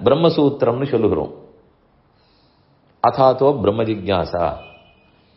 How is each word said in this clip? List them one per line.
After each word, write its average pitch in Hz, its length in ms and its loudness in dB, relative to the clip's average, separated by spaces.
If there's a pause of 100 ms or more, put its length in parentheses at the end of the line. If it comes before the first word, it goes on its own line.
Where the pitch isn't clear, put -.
பிரம்மசூத்திரம்னு 139 880 2
சொல்லுகிறோம். 101 460 -2 (1700)
"அதாதோ 131 480 2 (100)
பிரம்ம 107 220 0
ஜிக்ஞாசா 92 640 -4 (880)